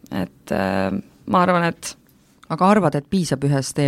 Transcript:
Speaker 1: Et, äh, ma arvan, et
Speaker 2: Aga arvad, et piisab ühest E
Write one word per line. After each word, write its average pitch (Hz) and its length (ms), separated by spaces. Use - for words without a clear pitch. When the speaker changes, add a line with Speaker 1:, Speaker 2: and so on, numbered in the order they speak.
Speaker 1:
Et, - 400
äh, 95 380
ma 190 160
arvan, 180 220
et - 320
Speaker 2:
Aga 170 160
arvad, 190 320
et - 80
piisab 147 400
ühest 135 320
E 143 80